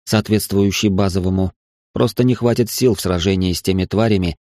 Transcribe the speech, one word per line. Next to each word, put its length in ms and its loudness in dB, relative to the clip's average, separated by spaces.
соответствующий 840 0
базовому, 640 0
просто 320 0
не 100 2
хватит 360 0
сил 240 2
в 60 -6
сражении 520 0
с 100 -4
теми 220 0
тварями, 520 0